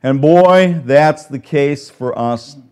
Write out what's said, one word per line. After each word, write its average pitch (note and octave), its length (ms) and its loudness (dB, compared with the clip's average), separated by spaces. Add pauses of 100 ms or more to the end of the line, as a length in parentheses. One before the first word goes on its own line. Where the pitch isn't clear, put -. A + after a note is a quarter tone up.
And C3+ 200 -4
boy, F3 640 2
that's D3 400 0
the C#3 140 -14
case C#3+ 500 -4
for - 280 -10
us A#2 380 -8 (160)